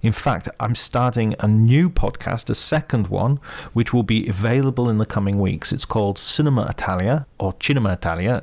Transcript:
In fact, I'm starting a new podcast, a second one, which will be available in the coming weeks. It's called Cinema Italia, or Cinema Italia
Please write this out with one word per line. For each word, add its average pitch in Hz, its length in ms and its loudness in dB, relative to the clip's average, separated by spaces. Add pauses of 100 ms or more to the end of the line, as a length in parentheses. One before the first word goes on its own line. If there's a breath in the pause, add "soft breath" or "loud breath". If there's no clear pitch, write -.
In 113 120 2
fact, 104 360 -2 (120)
I'm 117 160 -2
starting 117 640 0
a 107 80 0
new 117 420 6
podcast, - 600 -2
a - 40 0
second 131 540 -2
one, 101 320 0 (320 loud breath)
which 117 200 0
will 120 120 4
be 107 240 0
available 123 600 0
in 113 100 2
the 107 80 2
coming 101 340 -2
weeks. 95 320 -2
It's - 120 -4
called 101 340 -2
Cinema 143 520 0
Italia, 104 560 -2 (120)
or 95 220 -2
Cinema 104 340 0
Italia 87 480 -2